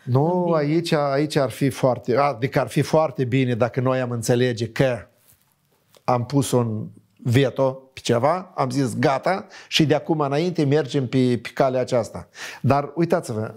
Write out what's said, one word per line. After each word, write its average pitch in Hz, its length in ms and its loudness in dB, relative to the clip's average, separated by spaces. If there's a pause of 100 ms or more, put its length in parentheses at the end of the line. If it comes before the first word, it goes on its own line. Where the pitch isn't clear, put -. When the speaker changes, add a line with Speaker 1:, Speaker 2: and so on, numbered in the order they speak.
Speaker 1:
Nu, 156 420 2
Speaker 2:
Bine. 170 120 2
Speaker 1:
aici, 160 360 0
aici 147 440 0
ar 135 140 2
fi 135 200 -2
foarte, 120 460 0
adică 135 440 0
ar 123 80 -2
fi 147 140 0
foarte 156 420 0
bine 123 300 0
dacă 117 260 0
noi 131 200 0
am 123 100 -4
înțelege 120 580 0
că 123 380 0 (1000)
am 123 220 0
pus 139 240 0
un 117 360 -2 (360)
veto 131 500 2
pe - 300 -16
ceva, 151 540 0
am 135 140 -2
zis 120 280 -2
gata 151 480 0 (220)
și - 180 2
de 147 80 4
acum 151 260 -2
înainte 151 440 0
mergem 139 440 0
pe, 127 340 2
pe - 120 -12
calea 127 260 0
aceasta. 113 480 -2 (340)
Dar 143 320 2
uitați-vă, 165 600 -2